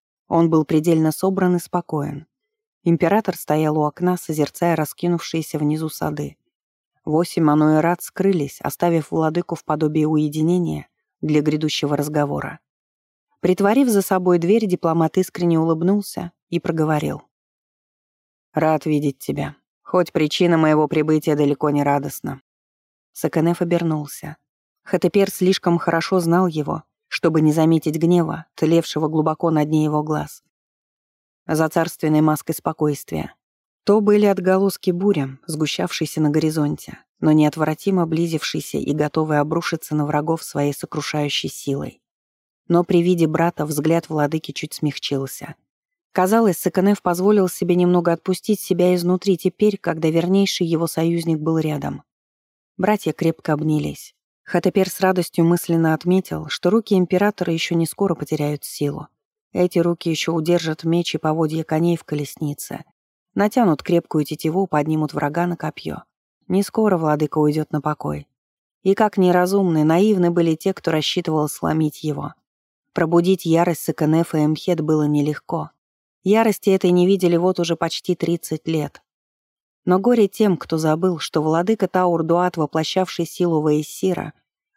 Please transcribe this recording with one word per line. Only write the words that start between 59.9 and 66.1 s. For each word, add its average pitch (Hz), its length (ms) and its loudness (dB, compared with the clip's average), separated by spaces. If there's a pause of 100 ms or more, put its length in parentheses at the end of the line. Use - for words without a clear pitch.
еще 160 240 -4
удержат 160 520 -2
меч 165 320 0
и - 20 -4
поводья 156 460 -2
коней 170 320 0
в - 80 -12
колеснице, - 800 -8 (500)
натянут 202 480 2
крепкую 165 420 0
тетиву, 165 440 -2
поднимут 156 440 0
врага 151 360 -2
на 170 80 -4
копье. - 460 -10 (440)